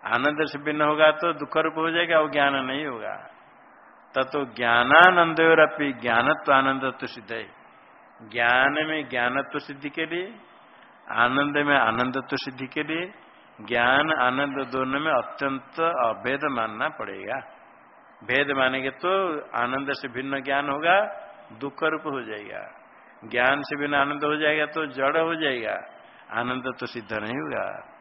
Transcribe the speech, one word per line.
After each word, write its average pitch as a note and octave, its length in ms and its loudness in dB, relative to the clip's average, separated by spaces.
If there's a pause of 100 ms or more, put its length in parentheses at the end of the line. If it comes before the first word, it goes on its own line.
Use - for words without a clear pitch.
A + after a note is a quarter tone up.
आनंद C3+ 360 0
से D3 180 -4
भिन्न D3+ 220 -2
होगा D3+ 300 6
तो E3 220 -2
दुख D3 240 -4
रूप D#3 200 0
हो D#3+ 140 0
जाएगा, E3 280 2
वो D#3 100 2
ज्ञान C#3 260 2
नहीं C3+ 300 -4
होगा। G#2 460 -10 (840)
ततो C3 300 -2
ज्ञानानंदयोरपि D3+ 1500 6
ज्ञानत्व A#2+ 600 2
आनंदत्व C3+ 540 0
सिद्ध A#2 240 -14
है। A2+ 120 -8 (840)
ज्ञान B2+ 580 2
में D3+ 220 -6
ज्ञानत्व B2+ 500 -2
सिद्धि C#3+ 300 -10
के D#3+ 160 -4
लिए, F3+ 280 -8 (760)
आनंद C#3 460 2
में C#3+ 200 4
आनंदत्व B2+ 580 0
सिद्धि C3 320 -8
के D3+ 160 -6
लिए E3 300 -6 (480)
ज्ञान B2 600 2
आनंद C3+ 460 0
दोनों C3 320 -2
में D#3 120 0
अत्यंत C3+ 680 -4
अभेद B2+ 640 0
मानना A#2+ 460 -4
पड़ेगा। G2+ 460 -10 (880)
भेद C#3 280 0
मानेंगे C3 380 0
तो F3+ 500 -2 (220)
आनंद C3+ 300 -4
से C#3 160 -6
भिन्न C3+ 340 -6
ज्ञान C#3 280 -2
होगा, E3 320 2 (580)
दुख C#3 240 -6
रूप D#3 180 0
हो C#3 200 -6
जाएगा। G#2 600 -12 (440)
ज्ञान B2 360 2
से D3 140 -6
बिना C#3+ 260 0
आनंद D3 220 -2
हो D3+ 120 0
जाएगा D3+ 300 2
तो D#3 200 -4
जड़ C3+ 320 0
हो E3 180 0
जाएगा, A#2+ 420 -4 (540)
आनंद B2 320 -4 (160)
तो B2 60 -6
सिद्ध A2+ 280 -10
नहीं G#2+ 200 -4
होगा। B2+ 680 -8